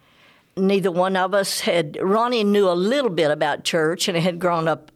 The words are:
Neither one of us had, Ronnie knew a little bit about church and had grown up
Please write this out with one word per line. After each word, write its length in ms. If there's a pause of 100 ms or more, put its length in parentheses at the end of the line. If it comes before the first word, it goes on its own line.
(560)
Neither 360
one 240
of 160
us 280
had, 400
Ronnie 440
knew 240
a 80
little 340
bit 200
about 340
church 420
and 120
had 200
grown 300
up 280